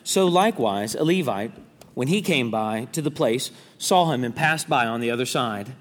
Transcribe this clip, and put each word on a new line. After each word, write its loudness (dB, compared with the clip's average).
So 2
likewise 2
a -2
Levite, 0
when -2
he 0
came 0
by -2
to -4
the -2
place, 0
saw 2
him 0
and -4
passed 0
by 4
on -4
the -2
other -2
side. -4